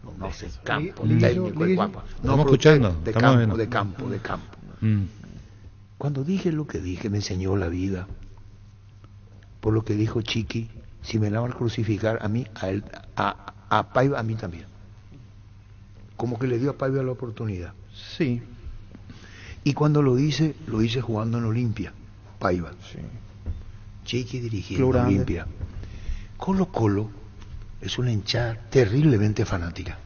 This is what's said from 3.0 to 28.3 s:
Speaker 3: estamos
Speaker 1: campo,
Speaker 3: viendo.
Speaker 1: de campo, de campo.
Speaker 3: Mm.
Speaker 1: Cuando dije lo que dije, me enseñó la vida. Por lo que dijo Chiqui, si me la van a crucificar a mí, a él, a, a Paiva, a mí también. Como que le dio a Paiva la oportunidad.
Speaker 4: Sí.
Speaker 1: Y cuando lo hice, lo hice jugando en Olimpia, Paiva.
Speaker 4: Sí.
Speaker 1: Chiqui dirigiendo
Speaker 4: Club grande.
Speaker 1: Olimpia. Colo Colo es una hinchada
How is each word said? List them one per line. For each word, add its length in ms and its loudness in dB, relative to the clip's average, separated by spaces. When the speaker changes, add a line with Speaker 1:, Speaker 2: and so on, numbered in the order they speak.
Speaker 3:
estamos 100 4
Speaker 1:
campo, 160 8
Speaker 3:
viendo. 200 4
Speaker 1:
de 120 0
campo, 400 -2
de 100 -4
campo. 380 -8
Speaker 3:
Mm. 220 4
Speaker 1:
Cuando 260 -2
dije 280 0
lo 140 -2
que 140 -6
dije, 300 -4
me 80 0
enseñó 380 0
la 120 2
vida. 400 -2
Por 140 0
lo 120 2
que 80 0
dijo 300 2
Chiqui, 460 -4
si 160 -2
me 100 2
la 120 0
van 100 -2
a 40 -8
crucificar 680 0
a 60 -4
mí, 280 0
a 140 -4
él, 140 -2
a, 380 -2
a 240 2
Paiva, 260 4
a 40 -2
mí 120 -2
también. 300 -8
Como 220 -2
que 80 0
le 100 2
dio 140 2
a 60 -6
Paiva 260 0
la 80 0
oportunidad. 640 -6
Speaker 4:
Sí. 240 0
Speaker 1:
Y 100 4
cuando 280 4
lo 160 6
hice, 380 2
lo 160 0
hice 200 2
jugando 360 -2
en 80 0
Olimpia, 480 -2
Paiva. 320 0
Speaker 4:
Sí. 60 -14
Speaker 1:
Chiqui 360 -4
dirigiendo 460 0
Speaker 4:
Club 80 4
grande. 200 4
Speaker 1:
Olimpia. 320 0
Colo 320 2
Colo 420 2
es 200 -6
una 120 2
hinchada 440 0